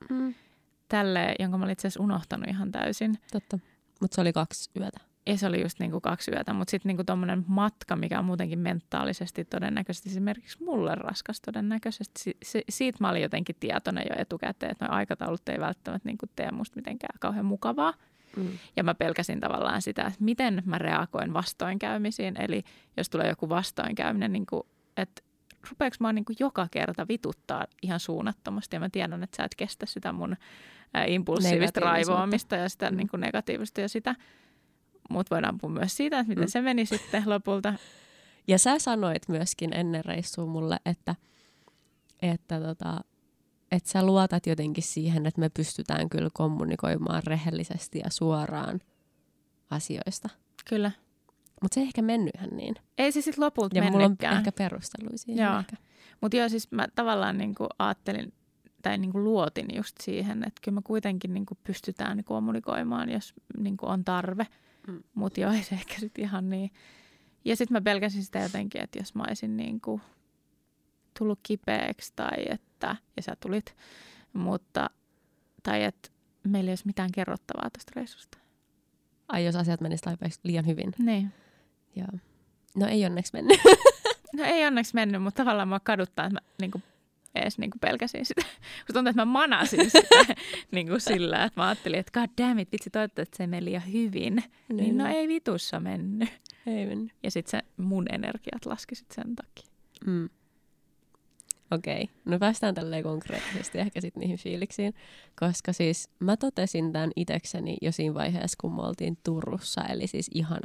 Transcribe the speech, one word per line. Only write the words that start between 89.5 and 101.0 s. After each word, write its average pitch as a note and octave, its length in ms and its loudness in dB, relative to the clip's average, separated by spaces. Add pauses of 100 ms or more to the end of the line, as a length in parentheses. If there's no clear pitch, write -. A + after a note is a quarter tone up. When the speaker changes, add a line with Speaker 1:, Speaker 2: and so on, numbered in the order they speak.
Speaker 2:
sitä G#4 440 12 (140)
<laughs> - 240 -10
niinku F3+ 280 0
sillä, F3 440 2
että - 180 0
mä F#3 60 4
ajattelin, F#3 320 0
että G#3+ 200 -4
god A#3 180 0
damn B3 220 2
it, F3+ 120 -4
vitsi, G3+ 180 -6
toivottavasti, G#3+ 400 -2
että - 80 -14
se F3+ 100 -4
meni F3 180 -4
liian F3+ 280 -4
hyvin. G#3+ 420 0
Niin, - 420 -4
Speaker 1:
Niin. A3 200 2
Speaker 2:
no C#4 100 2
ei D#4 200 0
vitussa G3+ 520 -2
mennyt. F#3+ 500 -2 (380)
Speaker 1:
Ei G#3+ 180 -2
mennyt. G#3 260 -6 (120)
Speaker 2:
Ja F#3+ 80 -4
sit E3+ 160 -4
se G#3+ 120 -2 (180)
mun F#3+ 340 0
energiat - 540 -8
laski - 300 -10
sit - 160 -20
sen A#3 240 -8
takia. - 340 -18 (360)
Speaker 1:
Mm. F3 240 -2 (1400)